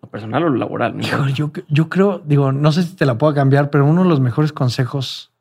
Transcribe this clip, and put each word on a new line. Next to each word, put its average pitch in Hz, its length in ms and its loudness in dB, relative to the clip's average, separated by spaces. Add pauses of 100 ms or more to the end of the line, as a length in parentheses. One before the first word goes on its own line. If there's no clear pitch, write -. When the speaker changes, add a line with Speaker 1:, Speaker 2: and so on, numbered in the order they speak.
Speaker 1:
Lo - 80 -20
personal 110 360 -6
o 170 40 2
lo 135 80 0
laboral, 113 400 -4
¿no? - 60 -8
Speaker 2:
Hijo, 135 260 -2
yo, 143 220 -2 (180)
yo 156 200 2
creo, 185 360 0
digo, 143 280 2
no 147 200 2
sé 175 100 0
si 165 120 -4
te - 100 -2
la 123 140 0
puedo 151 160 2
cambiar, 139 360 2
pero 143 140 2
uno 165 180 4
de 185 60 4
los 151 120 2
mejores 147 320 0
consejos 127 800 -4 (100)